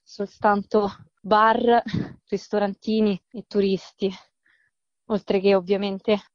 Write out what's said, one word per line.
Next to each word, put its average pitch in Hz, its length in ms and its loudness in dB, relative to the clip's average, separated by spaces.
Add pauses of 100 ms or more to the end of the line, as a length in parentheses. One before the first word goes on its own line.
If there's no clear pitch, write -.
soltanto 202 880 -2 (300)
bar, 226 640 2 (460)
ristorantini 202 920 -2 (100)
e 214 180 -16
turisti, 196 640 -2 (920)
oltre 202 340 -2
che 196 160 4
ovviamente 196 640 -2 (140)